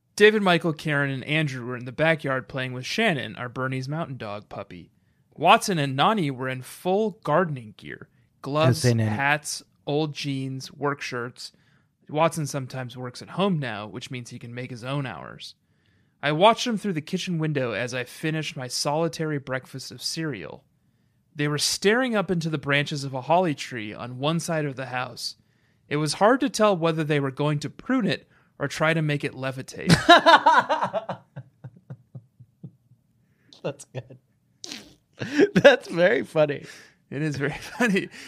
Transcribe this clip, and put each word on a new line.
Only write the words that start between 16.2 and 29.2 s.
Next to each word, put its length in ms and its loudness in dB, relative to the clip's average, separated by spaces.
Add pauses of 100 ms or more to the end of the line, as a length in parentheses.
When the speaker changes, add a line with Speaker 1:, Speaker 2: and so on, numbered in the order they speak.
Speaker 1:
I 100 2
watched 320 6
them 140 -2
through 160 -4
the 80 -4
kitchen 360 -4
window 340 0
as 200 -4
I 120 -4
finished 520 -6
my 100 -8
solitary 720 -2
breakfast 540 -8
of 100 -16
cereal. 600 -6 (720)
They 120 0
were 100 0
staring 580 2
up 140 0
into 180 -2
the 80 -2
branches 480 0
of 80 -8
a 80 -6
holly 340 2
tree 380 -10
on 260 -12
one 220 0
side 240 -2
of 100 -6
the 120 -10
house. 500 -8 (540)
It 80 0
was 160 -2
hard 260 4
to 80 0
tell 260 4
whether 300 0
they 160 0
were 100 -2
going 300 0
to 100 -6
prune 360 -2
it 200 -2 (320)
or 100 -2
try 260 0
to 80 0
make 200 -2